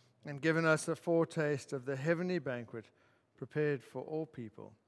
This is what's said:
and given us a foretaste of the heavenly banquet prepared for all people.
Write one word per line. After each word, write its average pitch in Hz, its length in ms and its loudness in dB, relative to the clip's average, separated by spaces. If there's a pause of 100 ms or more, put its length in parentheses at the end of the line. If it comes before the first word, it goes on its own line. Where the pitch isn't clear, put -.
(240)
and 143 160 -8
given 160 240 4
us 156 240 4
a 160 80 0
foretaste 156 800 0
of 131 100 -4
the 135 120 -4
heavenly 170 420 0
banquet 120 480 -8 (500)
prepared 147 460 -2
for - 200 -10
all 156 220 -4
people. 110 480 -14 (160)